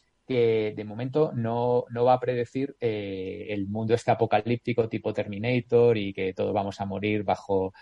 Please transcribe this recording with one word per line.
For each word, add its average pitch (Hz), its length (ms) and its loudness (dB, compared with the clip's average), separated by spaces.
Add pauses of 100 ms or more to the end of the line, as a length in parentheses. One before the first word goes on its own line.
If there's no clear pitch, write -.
(260)
que 113 500 2
de 104 80 -8
momento 127 500 -2
no, 120 560 0
no 120 140 0
va 127 80 6
a 127 80 4
predecir, 127 580 -2
eh, 98 720 -4
el 101 180 -4
mundo 110 280 -2
este 117 180 2
apocalíptico 117 760 0
tipo 110 240 -4
Terminator 117 840 2
y 98 140 -4
que 95 220 -4
todos 101 180 -2
vamos 101 280 -2
a 101 60 -4
morir 101 380 -2
bajo, 95 580 0